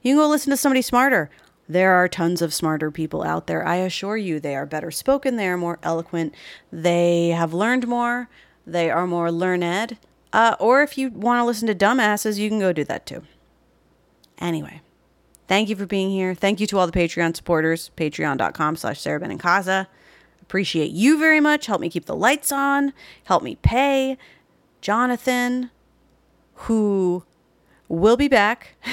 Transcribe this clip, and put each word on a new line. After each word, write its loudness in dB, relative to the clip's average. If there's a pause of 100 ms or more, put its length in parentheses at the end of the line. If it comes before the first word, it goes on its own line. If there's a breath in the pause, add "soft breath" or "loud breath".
You 2
can 6
go 4
listen 2
to 2
somebody 2
smarter. 2 (380 soft breath)
There 4
are 4
tons -2
of -2
smarter -2
people -6
out -4
there. -4
I 0
assure -4
you, -4
they -6
are -6
better -8
spoken. -2
They -2
are -2
more -4
eloquent. -4 (380 loud breath)
They 2
have -2
learned 0
more. -4 (360 soft breath)
They -2
are 0
more -2
learned. -2 (360)
Uh, 4
or 4
if -4
you -4
wanna 0
listen -2
to 0
dumbasses, 2
you -2
can 0
go 2
do -2
that -6
too. -12 (1160)
Anyway, -6 (680)
thank 2
you -2
for -6
being -2
here. -2
Thank 0
you -2
to -2
all 4
the -4
Patreon 0
supporters, -2
patreon -4
dot -2
com -2
slash -6
Sarah -6
Benincasa. -2 (540 soft breath)
Appreciate -2
you 4
very 4
much. 2
Help -2
me -4
keep -6
the -6
lights 0
on. 0 (300 loud breath)
Help 0
me -8
pay 0 (640 soft breath)
Jonathan, -2 (840)
who 0 (640 soft breath)
will 4
be 2
back 2 (180)